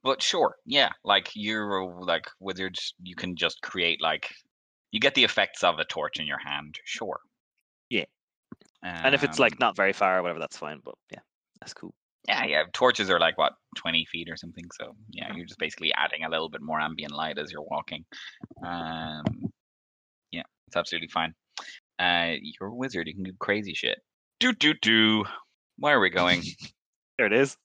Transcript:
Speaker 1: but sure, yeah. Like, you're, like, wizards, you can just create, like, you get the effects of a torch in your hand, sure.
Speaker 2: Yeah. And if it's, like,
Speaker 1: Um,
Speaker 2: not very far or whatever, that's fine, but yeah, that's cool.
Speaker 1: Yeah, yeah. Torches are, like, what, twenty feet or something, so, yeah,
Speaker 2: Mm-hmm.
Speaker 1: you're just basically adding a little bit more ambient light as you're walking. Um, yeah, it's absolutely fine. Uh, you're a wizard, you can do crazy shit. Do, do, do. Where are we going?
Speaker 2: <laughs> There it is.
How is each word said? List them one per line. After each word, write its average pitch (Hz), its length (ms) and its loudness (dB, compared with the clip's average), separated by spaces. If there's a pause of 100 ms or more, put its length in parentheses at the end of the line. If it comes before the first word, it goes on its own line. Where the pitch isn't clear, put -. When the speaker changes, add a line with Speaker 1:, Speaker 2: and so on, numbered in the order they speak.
Speaker 1:
but 135 200 0
sure, - 340 2 (100)
yeah. 131 260 2 (120)
Like, 98 320 2
you're, 104 480 -2 (180)
like, 85 260 0 (120)
wizards, 92 640 -6
you 90 140 -14
can 90 200 -6
just 82 260 -2
create, 85 400 -2
like, 78 320 -2 (580)
you 107 80 -2
get 139 140 4
the 127 100 4
effects - 400 0
of 85 140 4
a 80 80 0
torch 76 340 -6
in 78 60 -6
your 71 140 -6
hand, 76 440 -8
sure. - 360 -8 (720)
Speaker 2:
Yeah. 98 140 0 (760)
And 90 320 2
if 139 100 4
it's, 143 140 -2
like, 123 160 6
Speaker 1:
Um, - 60 -12
Speaker 2:
not 113 160 4
very 98 180 4
far 92 240 4
or 90 60 2
whatever, 85 160 -2
that's 78 180 -8
fine, 76 260 -10
but 60 120 -14 (160)
yeah, - 80 -18 (420)
that's - 140 -16
cool. - 180 -16 (340)
Speaker 1:
Yeah, - 180 2
yeah. 76 180 2 (100)
Torches 120 380 4
are, 87 80 6
like, 82 180 4
what, 76 160 2 (220)
twenty 82 360 -2
feet 82 200 -10
or - 40 -10
something, 87 300 -16 (140)
so, - 160 -14 (160)
yeah, - 160 -12
Speaker 2:
Mm-hmm. - 100 -10
Speaker 1:
you're 87 80 -12
just - 140 -18
basically 78 340 -2
adding 78 300 -2
a 80 60 -4
little 80 200 -2
bit 76 140 -12
more 78 180 -4
ambient 78 320 -6
light 80 240 -4
as 76 140 -6
you're 76 100 -12
walking. 76 420 -8 (640)
Um, 80 880 -8 (800)
yeah, 82 100 -8 (240)
it's - 100 -16
absolutely 85 340 -4
fine. 80 260 -2 (640)
Uh, 87 420 2
you're 82 280 -12
a 113 40 -12
wizard, 107 340 -4
you 78 60 -10
can 95 120 -8
do 92 140 -10
crazy 101 360 -2
shit. - 240 -2 (400)
Do, 247 140 4
do, 151 280 4
do. 110 420 6 (540)
Where 147 200 6
are 107 40 6
we 92 80 6
going? 90 380 4
Speaker 2:
<laughs> - 60 -8 (680)
There 110 80 4
it 101 60 4
is. 139 320 4